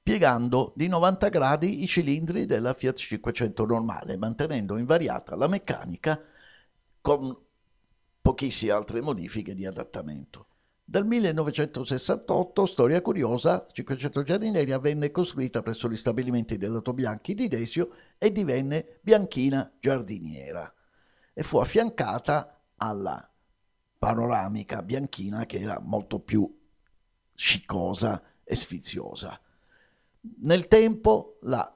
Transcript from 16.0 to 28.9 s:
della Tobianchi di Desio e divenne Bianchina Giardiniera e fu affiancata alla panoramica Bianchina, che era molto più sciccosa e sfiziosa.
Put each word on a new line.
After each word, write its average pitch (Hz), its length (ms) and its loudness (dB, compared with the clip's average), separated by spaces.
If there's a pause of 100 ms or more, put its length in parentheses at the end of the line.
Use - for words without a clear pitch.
della 107 240 -4
Tobianchi 123 540 -4
di 233 120 -2
Desio 135 440 -2 (260)
e 214 160 2
divenne 147 680 -2
Bianchina 135 760 2
Giardiniera 87 960 -6 (600)
e 156 80 -6
fu 151 160 2
affiancata 147 1040 0 (160)
alla 101 520 -6 (680)
panoramica 110 840 -2
Bianchina, 110 640 -6
che - 160 -8
era 101 240 -6
molto 104 340 -4
più 104 320 0 (840)
sciccosa 98 880 -2 (200)
e - 120 -6
sfiziosa. - 840 -8 (1000)